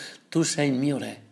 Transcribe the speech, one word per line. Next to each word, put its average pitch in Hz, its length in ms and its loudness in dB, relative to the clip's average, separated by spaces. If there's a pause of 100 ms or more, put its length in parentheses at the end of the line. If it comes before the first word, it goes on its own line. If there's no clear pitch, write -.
(280)
Tu 165 160 2
sei 147 240 2
il 135 80 4
mio 139 220 2
re 117 240 -8 (100)